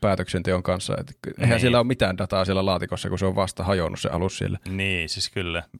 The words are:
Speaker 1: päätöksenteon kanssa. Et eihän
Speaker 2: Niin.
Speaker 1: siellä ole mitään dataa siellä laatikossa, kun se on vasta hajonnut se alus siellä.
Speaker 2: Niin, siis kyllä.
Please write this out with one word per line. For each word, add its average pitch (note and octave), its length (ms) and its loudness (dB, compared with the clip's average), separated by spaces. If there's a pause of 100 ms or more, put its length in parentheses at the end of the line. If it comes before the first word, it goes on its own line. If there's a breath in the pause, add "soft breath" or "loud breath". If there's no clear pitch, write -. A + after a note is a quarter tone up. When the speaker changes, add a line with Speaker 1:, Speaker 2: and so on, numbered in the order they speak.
Speaker 1:
päätöksenteon F2+ 640 2
kanssa. F#2 360 -2
Et - 180 -10 (200)
eihän A#2+ 120 4
Speaker 2:
Niin. A#2 100 4
Speaker 1:
siellä A#2+ 200 4
ole A#2 80 4
mitään G#2 300 0
dataa F#2+ 280 0
siellä F#2+ 200 2
laatikossa, F#2 440 -2
kun F2+ 100 -2
se F#2+ 60 0
on F#2+ 100 2
vasta F#2+ 280 -2
hajonnut F#2 360 0
se G2+ 100 -2
alus F2 280 -2
siellä. F#2+ 220 -2 (100)
Speaker 2:
Niin, F#2+ 400 -2
siis - 200 -4
kyllä. E2+ 340 -4 (160)